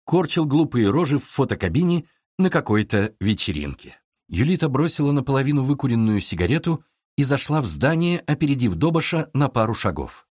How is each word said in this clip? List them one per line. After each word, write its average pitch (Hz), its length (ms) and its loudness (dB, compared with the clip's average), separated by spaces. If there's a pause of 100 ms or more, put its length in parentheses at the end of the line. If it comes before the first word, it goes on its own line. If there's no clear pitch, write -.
корчил 165 420 0
глупые 131 460 2
рожи 143 300 2
в - 40 -16
фотокабине 147 840 0 (300)
на 185 140 2
какой-то 107 680 0
вечеринке. 80 720 -4 (340)
Юлита 156 400 0
бросила 143 440 0
наполовину 135 500 0
выкуренную 117 580 2
сигарету 135 640 -2 (340)
и 143 60 2
зашла 143 380 0
в 123 60 -2
здание, 160 520 0
опередив 139 560 0
Добаша 160 600 -2
на 135 140 2
пару 113 260 0
шагов. 73 520 -6 (120)